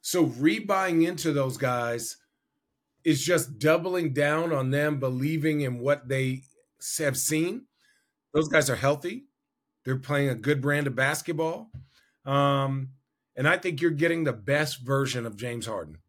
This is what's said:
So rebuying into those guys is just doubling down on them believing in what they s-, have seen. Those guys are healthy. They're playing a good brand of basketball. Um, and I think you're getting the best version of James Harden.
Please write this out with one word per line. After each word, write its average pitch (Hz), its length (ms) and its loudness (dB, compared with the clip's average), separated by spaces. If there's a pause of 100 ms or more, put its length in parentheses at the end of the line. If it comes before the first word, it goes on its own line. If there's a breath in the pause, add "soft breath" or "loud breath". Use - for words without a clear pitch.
So 175 240 2
rebuying 165 800 2
into 160 280 -2
those 131 240 -2
guys 120 600 -2 (840)
is 147 200 4
just 139 360 0
doubling 165 540 2
down 151 400 0
on 131 180 0
them 147 280 0
believing 147 640 0
in 123 180 -2
what 139 280 0
they 131 360 -2 (360)
s-, - 200 -8
have 139 180 0
seen. 170 480 -2 (680)
Those 156 140 2
guys 147 220 4
are 117 80 0
healthy. 151 480 -2 (580)
They're 131 140 -2
playing 143 320 0
a 123 60 0
good 131 260 -2
brand 143 260 0
of 120 80 -4
basketball. 160 760 -2 (560 loud breath)
Um, 139 680 2 (440)
and 131 140 2
I 185 80 4
think 170 240 -4
you're 170 100 4
getting 165 320 0
the 139 80 2
best 139 480 -2
version 127 460 -2
of 107 100 -8
James 117 300 -8
Harden. 82 320 -8 (120)